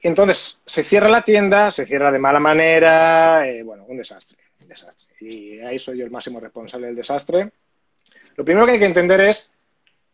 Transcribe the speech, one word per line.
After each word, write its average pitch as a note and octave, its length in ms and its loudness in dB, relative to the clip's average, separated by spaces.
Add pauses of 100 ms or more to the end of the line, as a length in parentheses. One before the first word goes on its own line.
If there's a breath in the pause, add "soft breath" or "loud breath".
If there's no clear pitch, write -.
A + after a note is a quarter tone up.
entonces F3+ 640 -2
se - 180 -6
cierra G#3 260 2
la A3+ 140 4
tienda, G#3 480 2
se C#3 140 -8
cierra C#3 260 0
de C#3 80 0
mala C#3 200 2
manera, D#3+ 1080 4
eh, A#2+ 140 -10
bueno, G#2+ 260 -18
un B2+ 100 -14
desastre, - 400 -20 (240)
un - 60 -20
desastre. - 400 -20 (140)
Y A2 380 -20
ahí B2 180 -12
soy B2+ 200 -12
yo B2 80 -10
el A2+ 60 -14
máximo A#2+ 280 -14
responsable A2+ 480 -16
del A#2+ 80 -12
desastre. D#3+ 560 -6 (840 soft breath)
Lo C#3 100 -10
primero F#3+ 200 4
que B3 80 2
hay A3+ 60 0
que G#3 60 2
entender F3+ 360 2
es, G3+ 300 0 (640)